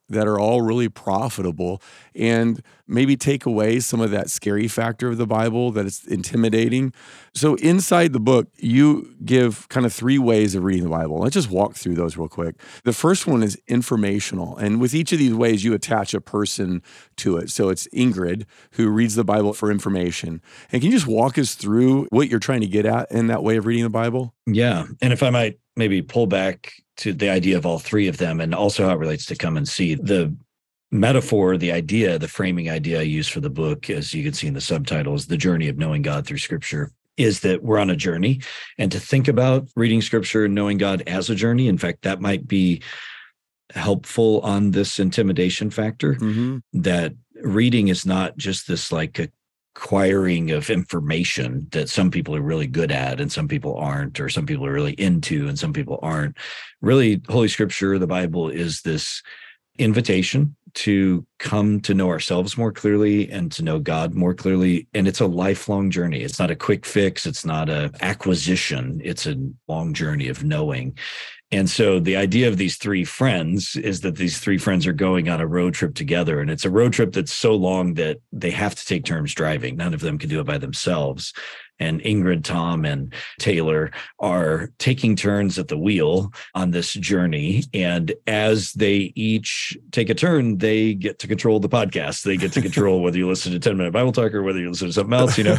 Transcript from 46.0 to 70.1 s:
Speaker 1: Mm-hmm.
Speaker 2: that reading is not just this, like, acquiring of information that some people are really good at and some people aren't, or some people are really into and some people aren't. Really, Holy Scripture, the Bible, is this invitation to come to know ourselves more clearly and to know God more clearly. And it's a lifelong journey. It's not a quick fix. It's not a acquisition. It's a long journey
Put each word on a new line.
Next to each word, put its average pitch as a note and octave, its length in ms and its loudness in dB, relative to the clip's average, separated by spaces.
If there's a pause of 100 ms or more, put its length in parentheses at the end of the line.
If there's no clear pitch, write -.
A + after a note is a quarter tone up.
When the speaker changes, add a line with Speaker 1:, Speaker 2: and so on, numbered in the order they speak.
Speaker 1:
Mm-hmm. A#2+ 420 -2 (160)
Speaker 2:
that F2 400 0 (300)
reading A2 460 4
is F2+ 160 0
not F#2 320 -2
just - 300 -6
this, - 240 -4
like, D#2+ 380 -4 (460)
acquiring F#2+ 760 2
of D2+ 180 -2
information D#2+ 1000 -2
that D2+ 180 -4
some F#2 200 2
people D2+ 260 -2
are D2+ 60 -2
really D2+ 260 -2
good D2+ 240 -2
at C2 280 -2
and D2 120 -4
some D#2 160 -4
people D2 300 -4
aren't, C#2 440 -4
or C2+ 80 -6
some D2 160 -4
people C#2+ 200 -4
are C#2 60 -4
really C#2+ 220 -2
into D3 560 0
and C#2+ 100 -6
some D2+ 140 -4
people - 280 -4
aren't. D2+ 360 -4 (440)
Really, A2 460 4
Holy A2+ 220 2
Scripture, G2 500 0
the F2+ 80 2
Bible, F2 420 -2
is D#2+ 340 -4
this - 380 -4 (560)
invitation A2 800 2 (180)
to F#2+ 520 2 (140)
come G#2 420 0
to G2+ 120 0
know F#2+ 160 2
ourselves F2+ 480 -2
more A2+ 140 -2
clearly G#2 580 2
and F2 220 -6
to D#2+ 120 -8
know D#2 160 -2
God D#2+ 340 -2
more F2+ 200 2
clearly. F#2 600 2
And G2 140 2
it's F2+ 140 0
a G#2 60 4
lifelong G2 640 0
journey. F2 320 -2
It's C2 180 -6
not F2+ 120 0
a E2 40 -4
quick G2 300 -2
fix. G2 400 0
It's - 200 -8
not D#2 240 -2
a D2 220 -2 (100)
acquisition. F2 1000 -2
It's - 220 -8
a G2+ 120 -4 (300)
long D#2+ 260 -4
journey D2 340 -4